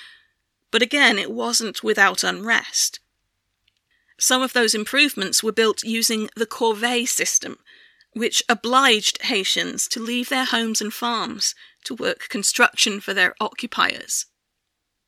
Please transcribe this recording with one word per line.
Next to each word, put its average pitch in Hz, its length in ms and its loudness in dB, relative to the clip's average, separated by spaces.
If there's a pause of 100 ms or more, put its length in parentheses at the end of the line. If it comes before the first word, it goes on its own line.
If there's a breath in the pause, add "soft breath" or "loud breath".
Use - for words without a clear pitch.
(680 loud breath)
But 226 140 2
again, 254 340 4
it 196 140 -4
wasn't 226 520 -2
without 202 400 4
unrest. 190 760 -2 (1200)
Some 254 240 2
of 254 100 -2
those 226 220 2
improvements 214 680 0
were 220 100 -2
built 220 320 2
using 226 520 -2
the 220 100 -2
corvée 233 600 0
system, - 500 -2 (560 soft breath)
which - 340 -2
obliged 240 760 2
Haitians 185 640 -2
to - 120 -6
leave 240 300 -4
their 254 160 0
homes 226 340 -2
and 220 140 -6
farms 220 640 -4 (300 loud breath)
to 254 100 -10
work - 340 -4
construction 208 720 2
for 196 160 -6
their 185 260 2
occupiers. - 840 -2 (800)